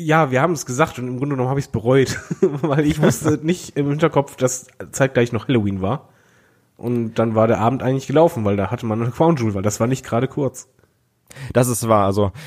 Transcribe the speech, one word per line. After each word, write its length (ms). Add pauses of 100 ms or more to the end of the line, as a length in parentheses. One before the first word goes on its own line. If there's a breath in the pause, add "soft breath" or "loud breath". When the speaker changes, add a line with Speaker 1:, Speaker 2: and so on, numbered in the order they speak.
Speaker 1:
ja, 300
wir 100
haben's 240
gesagt 340
und 80
im 100
Grunde 180
genommen 140
hab 80
ich's 120
bereut, 500 (100)
<laughs> 120
weil 440
ich 160
wusste 360
Speaker 2:
<laughs> 60
Speaker 1:
nicht 340
im 120
Hinterkopf, 460
dass 320 (240)
zeitgleich 400
noch 160
Halloween 340
war. 280 (680 soft breath)
Und 380
dann 200
war 120
der 120
Abend 240
eigentlich 240
gelaufen, 380
weil 100
da 160
hatte 140
man 160
eine 100
Crown 240
Jewel, 180
weil 100
das 160
war 80
nicht 180
gerade 220
kurz. 420 (840 loud breath)
Speaker 2:
Das 140
ist 200
wahr. 180
Also, 260 (160 loud breath)